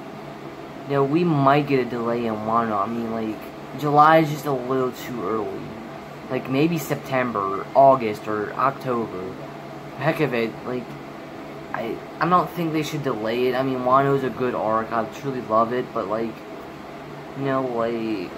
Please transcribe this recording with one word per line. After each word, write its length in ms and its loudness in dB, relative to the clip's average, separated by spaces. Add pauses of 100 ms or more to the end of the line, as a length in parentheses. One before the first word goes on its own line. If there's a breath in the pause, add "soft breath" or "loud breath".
(880)
you 60 0
know, 100 4
we 180 2
might 460 4
get 120 4
a 40 2
delay 420 -2
in 80 0
Wano. 480 2
I 40 0
mean, 260 -4
like, 260 -4 (400)
July 400 8
is 120 4
just 160 -4
a 60 0
little 380 0
too 360 -8
early. 340 -2 (720)
Like, 200 -4
maybe 280 2
September, 800 -2
or 140 -8
August, 520 6
or 280 -2
October. 800 -2 (640)
Heck 220 0
of 140 2
it, 160 0 (160)
like, 180 -6 (880)
I, 240 -6 (220)
I 100 0
don't 220 4
think 220 -2
they 100 2
should 200 -4
delay 460 0
it. 60 2
I 80 2
mean, 180 0
Wano's 440 4
a 60 0
good 240 -2
arc. 360 0
I 140 0 (160)
truly 220 -6
love 300 4
it, 120 0 (100)
but, 140 -2
like, 260 -2 (1040)
you 60 -4
know, 220 0
like, 720 -2